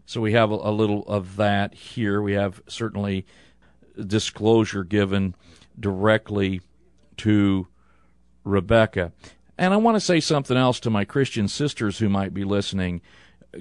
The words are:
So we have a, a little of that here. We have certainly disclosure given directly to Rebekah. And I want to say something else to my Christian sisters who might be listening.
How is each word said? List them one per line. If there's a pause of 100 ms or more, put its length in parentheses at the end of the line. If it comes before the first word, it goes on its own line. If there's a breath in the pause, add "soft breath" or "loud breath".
So
we
have
a,
a
little
of
that
here.
We
have
certainly (800 soft breath)
disclosure
given (440 soft breath)
directly (560)
to (760)
Rebekah. (460 soft breath)
And
I
want
to
say
something
else
to
my
Christian
sisters
who
might
be
listening. (580 soft breath)